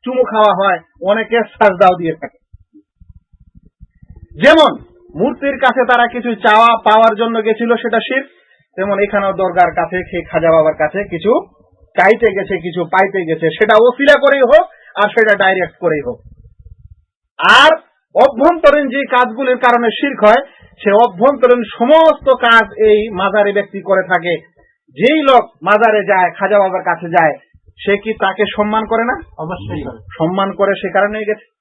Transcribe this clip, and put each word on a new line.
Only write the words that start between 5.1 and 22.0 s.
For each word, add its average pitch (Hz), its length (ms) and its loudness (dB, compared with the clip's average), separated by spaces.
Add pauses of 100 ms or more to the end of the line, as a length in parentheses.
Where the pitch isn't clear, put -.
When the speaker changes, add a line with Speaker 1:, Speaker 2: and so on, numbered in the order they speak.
Speaker 1:
মূর্তির 269 420 -4
কাছে 262 220 0 (120)
তারা 240 140 2
কিছু 233 280 -6
চাওয়া 226 340 2 (160)
পাওয়ার 220 320 4
জন্য 226 280 -4
গেছিল, 233 320 -2
সেটা 233 240 -4
শিরক, 254 260 -6 (480)
তেমন 196 240 -4
এখানেও 202 340 -2
দরগার 175 420 0
কাছে, 175 360 -6
সেই 175 120 -8
খাজা 165 280 -2
বাবার 156 240 2
কাছে 170 300 -4
কিছু 190 360 -2 (600)
চাইতে 220 320 2
গেছে, 190 240 -6
কিছু 170 280 -6
পাইতে 190 360 -2
গেছে, 160 260 -4
সেটা 214 280 0
ওসিলা 254 460 2
করেই 277 200 2
হোক 294 260 2 (380)
আর 208 40 -2
সেটা 214 300 0
ডাইরেক্ট 190 400 -2
করেই 156 280 -2
হোক। 120 140 -12 (1200)
আর 262 380 4 (380)
অভ্যন্তরীণ 277 760 2
যে 269 160 -4
কাজগুলির 247 540 -2
কারণে 240 320 2
শিরক - 340 -4
হয়, 233 220 4 (380)
সে 196 80 0
অভ্যন্তরীণ 240 680 2 (160)
সমস্ত 302 520 2